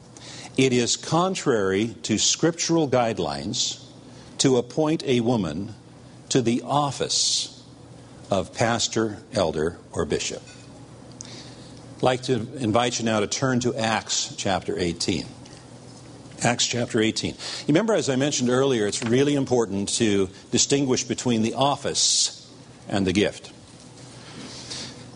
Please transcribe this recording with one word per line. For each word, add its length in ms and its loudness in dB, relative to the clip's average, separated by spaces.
it 160 6
is 240 2
contrary 1040 2
to 160 0
scriptural 720 2
guidelines 960 -2
to 180 6
appoint 480 0
a 160 2
woman 540 0
to 120 4
the 200 2
office 920 0
of 220 0
pastor, 640 0
elder, 460 0
or 140 -2
bishop. 380 -4
I'd 60 -6
like 220 2
to 100 0
invite 400 2
you 80 -2
now 140 2
to 60 2
turn 340 0
to 140 0
Acts 600 -2
chapter 420 -2
eighteen. 460 0
Acts 240 2
chapter 340 0
eighteen. 320 0
You 360 -8
remember, 260 4
as 160 2
I 60 0
mentioned 340 2
earlier, 360 4
it's 160 -2
really 320 4
important 600 2
to 340 4
distinguish 540 2
between 360 0
the 140 0
office 920 0
and 200 0
the 80 2
gift. 360 0